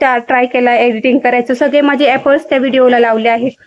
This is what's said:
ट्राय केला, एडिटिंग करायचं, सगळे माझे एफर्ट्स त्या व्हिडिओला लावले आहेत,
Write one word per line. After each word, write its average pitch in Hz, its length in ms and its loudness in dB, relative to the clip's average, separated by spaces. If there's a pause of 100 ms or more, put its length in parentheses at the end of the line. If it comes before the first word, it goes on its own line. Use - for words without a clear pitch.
ट्राय 247 440 0
केला, 247 300 0
एडिटिंग 240 440 0
करायचं, 247 340 -2
सगळे 285 280 0
माझे 285 240 0
एफर्ट्स 277 440 0
त्या 285 80 0
व्हिडिओला 254 420 2
लावले 226 300 0
आहेत, 233 220 -2 (160)